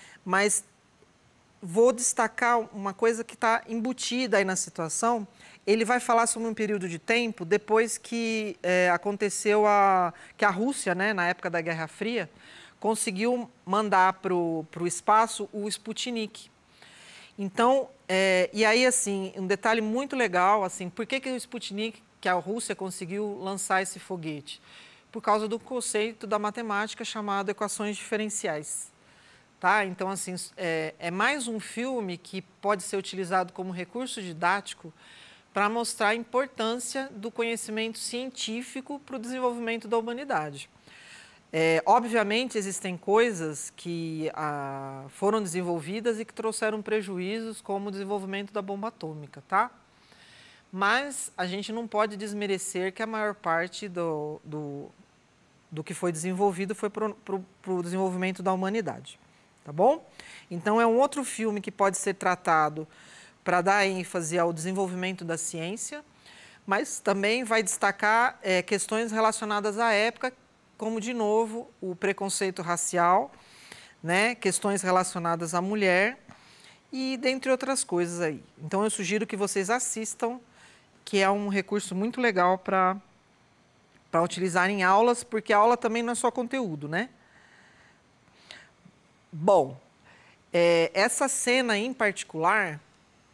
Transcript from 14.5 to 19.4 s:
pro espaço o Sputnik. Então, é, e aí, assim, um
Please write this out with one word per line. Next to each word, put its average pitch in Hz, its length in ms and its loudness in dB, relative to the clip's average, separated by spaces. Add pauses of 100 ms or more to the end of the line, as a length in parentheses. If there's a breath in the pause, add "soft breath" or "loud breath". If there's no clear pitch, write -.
pro 170 160 -6
espaço 214 640 2
o 208 160 -6
Sputnik. 220 800 -8 (920 loud breath)
Então, 240 500 2 (180)
é, 185 460 4
e 214 100 2
aí, 233 220 6
assim, 202 500 0
um 190 120 -4